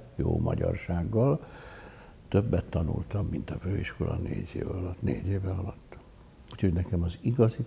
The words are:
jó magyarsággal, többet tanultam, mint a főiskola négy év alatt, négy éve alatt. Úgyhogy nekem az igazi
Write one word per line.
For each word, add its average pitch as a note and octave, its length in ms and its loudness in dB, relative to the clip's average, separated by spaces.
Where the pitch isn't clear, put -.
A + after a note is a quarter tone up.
jó E2 240 2
magyarsággal, F2 1040 2
többet G2+ 360 4
tanultam, F2+ 600 0
mint - 220 -4
a D#2 100 -6
főiskola F2 560 -2
négy F2 400 -4
év - 140 -4
alatt, F2+ 320 -4
négy - 260 0
éve F#2+ 240 0
alatt. - 460 -6
Úgyhogy F#2 220 4
nekem F2 280 2
az E2+ 200 -2
igazi A#2 460 4